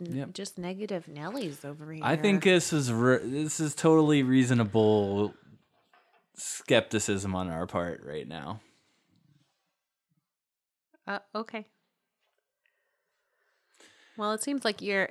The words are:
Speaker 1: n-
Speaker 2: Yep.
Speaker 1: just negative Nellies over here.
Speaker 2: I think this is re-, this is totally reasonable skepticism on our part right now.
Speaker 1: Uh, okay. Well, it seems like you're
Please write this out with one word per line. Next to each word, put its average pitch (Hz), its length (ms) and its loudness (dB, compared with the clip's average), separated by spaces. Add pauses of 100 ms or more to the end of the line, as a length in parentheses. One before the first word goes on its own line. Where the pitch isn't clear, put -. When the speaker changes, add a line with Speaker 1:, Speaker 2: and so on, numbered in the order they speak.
Speaker 1:
n- 170 140 -8
Speaker 2:
Yep. 139 180 -8
Speaker 1:
just 196 240 -12
negative 185 480 -8
Nellies 156 580 -10
over 151 300 -14
here. 156 100 -14
Speaker 2:
I 131 120 0
think 185 280 2
this 185 300 4
is 139 180 0
re-, 120 320 4
this 143 360 -4
is 156 160 -4
totally 151 480 6
reasonable 107 1120 4 (1040)
skepticism 101 1000 -2
on 92 140 -4
our 85 180 -6
part 87 360 -6
right 71 240 -10
now. 82 340 -12 (2500)
Speaker 1:
Uh, 202 120 -6 (160)
okay. 220 300 -10 (2500)
Well, 214 160 -2
it 214 100 -6
seems 285 220 -4
like 208 160 -2
you're 196 280 -2